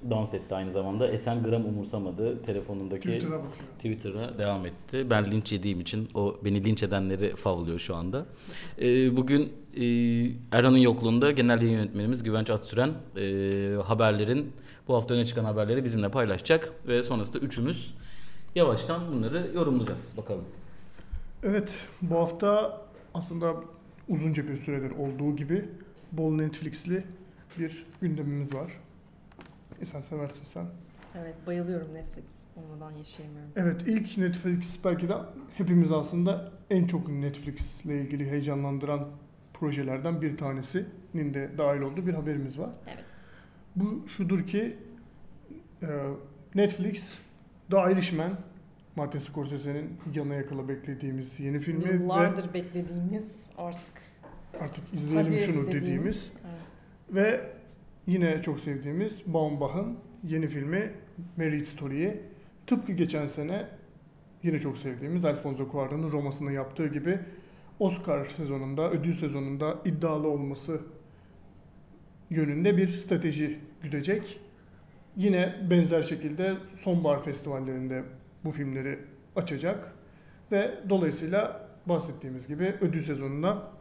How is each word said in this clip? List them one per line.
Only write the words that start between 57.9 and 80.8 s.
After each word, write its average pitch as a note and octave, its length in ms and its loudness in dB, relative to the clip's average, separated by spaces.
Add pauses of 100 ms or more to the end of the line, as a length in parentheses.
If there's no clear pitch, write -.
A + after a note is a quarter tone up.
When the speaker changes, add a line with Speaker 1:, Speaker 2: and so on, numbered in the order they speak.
Speaker 2:
yine F3 360 4
çok D3+ 180 -2
sevdiğimiz D3+ 520 -2 (140)
Baumbach'ın D#3 720 0 (260)
yeni D#3+ 240 0
filmi D#3 440 -2 (440)
Marriage D3+ 280 0
Story'yi. D3 560 -2 (460)
Tıpkı - 260 2
geçen D#3 340 2
sene D#3 400 -4 (760)
yine D#3+ 160 2
çok C#3 200 -2
sevdiğimiz C#3 460 -2
Alfonso C#3 480 0
Cuarón'un D3 400 -2
Roma'sını C#3+ 400 -2
yaptığı C#3 360 -2
gibi D3 300 0 (640)
Oscar F3 440 2
sezonunda, C#3 640 -2
ödül E3 260 0
sezonunda C#3 680 -2
iddialı D#3 440 2
olması C#3+ 520 -2 (1500)
yönünde D#3+ 460 4
bir F#3 120 6
strateji D3+ 720 0 (240)
güdecek. D#3 580 -2 (760)
Yine F#3 380 4 (160)
benzer E3+ 320 6
şekilde D#3+ 520 -2 (260)
sonbahar D#3 440 2
festivallerinde C3 800 -4 (420)
bu D#3 60 -2
filmleri C3+ 480 -4 (380)
açacak F3 580 -2 (580)
ve G3+ 220 2 (140)